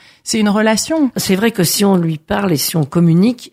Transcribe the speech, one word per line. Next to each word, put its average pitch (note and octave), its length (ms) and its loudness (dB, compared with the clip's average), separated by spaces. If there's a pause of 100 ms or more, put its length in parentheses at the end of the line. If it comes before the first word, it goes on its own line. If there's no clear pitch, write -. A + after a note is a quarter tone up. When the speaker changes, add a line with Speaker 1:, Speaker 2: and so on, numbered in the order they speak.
(220)
Speaker 1:
c'est - 160 -4
une G#3 100 2
relation. A3 680 0
Speaker 2:
C'est G3 180 -2
vrai A3 160 0
que G3+ 140 0
si - 200 -2
on G3 120 4
lui E3 220 -2
parle G3+ 340 -2
et D3+ 40 0
si - 200 -4
on D#3 80 0
communique, F3 680 0